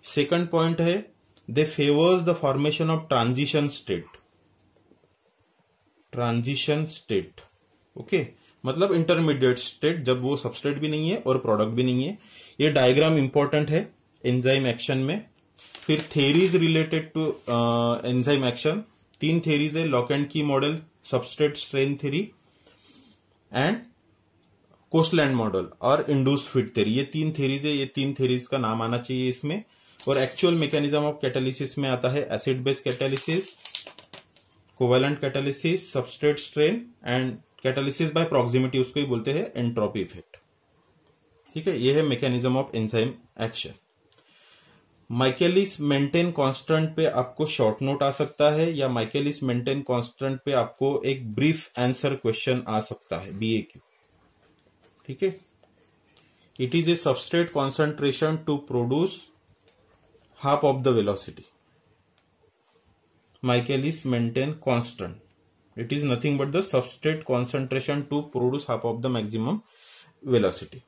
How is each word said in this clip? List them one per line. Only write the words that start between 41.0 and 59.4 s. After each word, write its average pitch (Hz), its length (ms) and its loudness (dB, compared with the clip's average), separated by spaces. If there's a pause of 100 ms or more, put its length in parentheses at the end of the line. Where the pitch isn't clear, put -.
ठीक 156 140 -4
है, 160 140 0
ये 131 120 4
है 156 100 4
mechanism 127 520 0
of 135 200 -2
enzyme 113 360 0 (300)
action। - 300 -6 (1400)
Michaelis 131 680 2
मेंटेन 143 520 2
कांस्टेंट 156 640 0
पे 160 100 2
आपको 135 400 0
शॉर्ट 113 360 0
नोट 139 220 0
आ 139 80 2
सकता 147 380 2
है 160 240 2
या 135 160 0
Michaelis 143 540 -2
मेंटेन 131 380 0
कांस्टेंट 131 640 -4
पे 143 60 -2
आपको 135 540 0
एक 131 280 -4
ब्रीफ 156 460 0
आंसर 131 360 0
क्वेश्चन 123 520 -2
आ 107 120 0
सकता - 380 -8
है, 95 200 -12
बीएक्यू। 110 440 -2 (1300)
ठीक - 160 -6
है, 190 160 -2 (1200)
it 127 140 -2
is 165 100 2
a 170 120 2 (100)
substrate 170 400 0 (100)
concentration 147 800 0 (120)
to 143 100 0 (120)
produce 131 400 0 (1300)